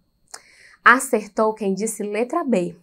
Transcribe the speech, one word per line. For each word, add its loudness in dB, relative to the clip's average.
Acertou 2
quem -4
disse -4
letra -2
B -2